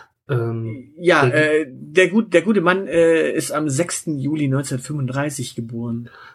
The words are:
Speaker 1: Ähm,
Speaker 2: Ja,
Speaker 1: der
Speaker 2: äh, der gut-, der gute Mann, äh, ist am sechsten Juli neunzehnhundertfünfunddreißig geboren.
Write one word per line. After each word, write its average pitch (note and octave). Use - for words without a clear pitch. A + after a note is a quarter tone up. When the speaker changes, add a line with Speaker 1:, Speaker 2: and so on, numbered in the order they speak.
Speaker 1:
Ähm, A#2
Speaker 2:
Ja, E3
Speaker 1:
der D3+
Speaker 2:
äh, D3
der D3
gut-, G#3+
der E3+
gute G3+
Mann, F#3
äh, E3
ist D3
am D3+
sechsten D3
Juli C#3+
neunzehnhundertfünfunddreißig C#3
geboren. A#2